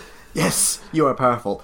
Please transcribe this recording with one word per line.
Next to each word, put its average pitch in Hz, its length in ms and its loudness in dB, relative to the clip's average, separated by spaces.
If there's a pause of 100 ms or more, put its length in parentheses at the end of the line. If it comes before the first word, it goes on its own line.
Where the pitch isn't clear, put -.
(340)
Yes, - 460 0 (120)
you 160 140 2
are 127 80 2
powerful. 117 500 0